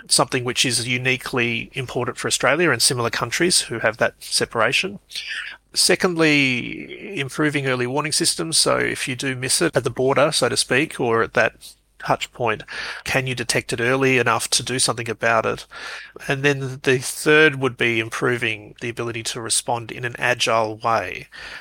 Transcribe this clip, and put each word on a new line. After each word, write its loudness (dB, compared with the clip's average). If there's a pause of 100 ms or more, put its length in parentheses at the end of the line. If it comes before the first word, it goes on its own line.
something 2
which 0
is 0
uniquely -2
important -4
for -6
Australia 2
and 2
similar 2
countries 0
who -6
have 2
that 0
separation. 0 (760)
Secondly, 2
improving -2
early 0
warning -2
systems. 0
So 4
if -2
you -2
do -4
miss 0
it 0
at 2
the -2
border, 2
so 2
to 0
speak, 0
or 2
at -2
that 0 (240)
touch -2
point, -2 (400)
can 0
you -4
detect -2
it -4
early 4
enough 2
to 0
do -4
something -2
about 2
it? -4 (640)
And 0
then 0
the 4
third 4
would 0
be 2
improving -2
the -6
ability -6
to -6
respond -4
in -10
an -6
agile 0
way, -2 (340)